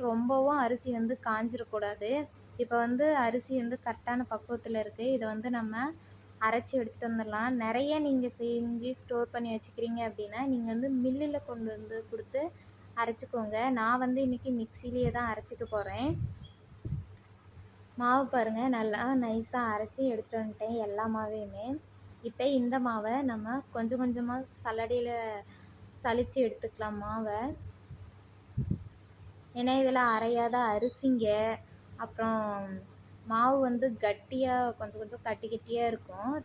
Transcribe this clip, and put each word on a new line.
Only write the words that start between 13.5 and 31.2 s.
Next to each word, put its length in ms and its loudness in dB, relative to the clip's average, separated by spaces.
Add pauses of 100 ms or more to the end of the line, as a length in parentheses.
நான் 240 4
வந்து 220 2
இன்னைக்கு 320 0
மிக்சிலேயே 600 0
தான் 140 0
அரைச்சிக்க 340 -4 (100)
போறேன். 340 0 (1900)
மாவு 240 4 (100)
பாருங்க, 280 2 (160)
நல்லா 260 0 (220)
நைஸா 360 0 (120)
அரைச்சு 280 -4 (100)
எடுத்துட்டு 300 -4
வந்துட்டேன் 440 -2
எல்லா 200 -2 (100)
மாவையுமே. 500 -6 (600)
இப்ப 160 -4 (160)
இந்த 260 2
மாவை 300 0 (160)
நம்ம 300 -2 (140)
கொஞ்சம் 280 0
கொஞ்சமா 320 0 (240)
சல்லடையில 500 0 (920)
சலிச்சு 380 2
எடுத்துக்கலாம் 600 0
மாவை. 380 -2 (2250)
ஏன்னா 220 4
இதுல 220 6 (100)
அரையாத 440 4 (180)
அரிசிங்க, 520 2 (760)